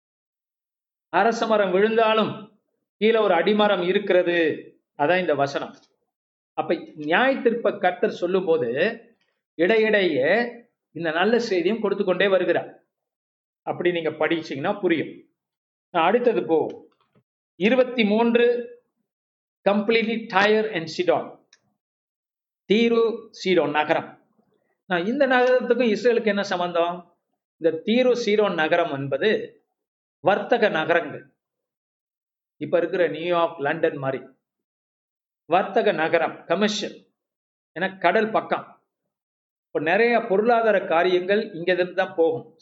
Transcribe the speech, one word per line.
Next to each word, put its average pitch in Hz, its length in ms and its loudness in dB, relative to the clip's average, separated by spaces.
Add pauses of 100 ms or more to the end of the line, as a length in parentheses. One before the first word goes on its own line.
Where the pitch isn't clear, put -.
(1080)
அரச 220 380 0
மரம் 208 240 0
விழுந்தாலும் 220 920 0 (360)
கீழே 220 220 2
ஒரு 202 160 4
அடிமரம் 196 520 2
இருக்கிறது, 175 840 0 (280)
அதான் 170 220 2
இந்த 156 140 0
வசனம். 139 400 -4 (760)
அப்ப 160 220 -4 (200)
நியாய 196 420 2
தீர்ப்ப 214 420 0
கர்த்தர் 180 320 0
சொல்லும் 185 340 -2
போது 160 260 0 (840)
இடையிடையே 185 760 2 (600)
இந்த 160 200 -6
நல்ல 202 280 2
செய்தியும் 202 420 -2
கொடுத்து 196 240 -2
கொண்டே 185 240 0
வருகிறார். 175 580 -2 (760)
அப்படி 175 300 -4
நீங்க 165 180 -4
படிச்சீங்கன்னா 156 680 -4
புரியும். 165 480 -4 (640)
நான் 165 140 2
அடுத்தது 220 400 2
போ, 147 440 -2 (680)
இருபத்தி 247 480 2
மூன்று, 233 400 2 (1200)
completely 220 480 0 (100)
Tyre 214 480 0
and 165 220 -6
Sidon, 165 280 0 (1500)
தீரு 233 580 0
சீடோன் 165 400 0
நகரம். 151 580 -2 (580)
நான் 175 200 -2
இந்த 269 200 0
நகரத்துக்கும் 247 640 2
இஸ்ரேலுக்கு 226 340 2
என்ன 202 160 0
சம்பந்தம்? 175 760 -4 (380)
இந்த 160 280 0
தீரு 247 280 2 (140)
சீடோன் 208 280 2
நகரம் 160 380 0
என்பது 139 680 -2 (600)
வர்த்தக 202 480 2
நகரங்கள். 156 640 -4 (1200)
இப்ப 147 220 0
இருக்கிற 175 300 0
நியூயார்க், 170 520 -2
லண்டன் 156 360 -2
மாதிரி 135 380 -8 (1120)
வர்த்தக 196 480 0
நகரம், 160 520 -2
கமர்ஷியல். - 520 -2 (840)
ஏன்னா 185 180 -4
கடல் 208 320 2
பக்கம். - 540 -6 (840)
இப்ப 156 140 -6
நிறைய 220 400 2
பொருளாதார 214 640 2
காரியங்கள் 180 680 0
இங்க 170 200 -2
இருந்து 180 220 -2
தான் 185 200 -2
போகும், 165 480 -2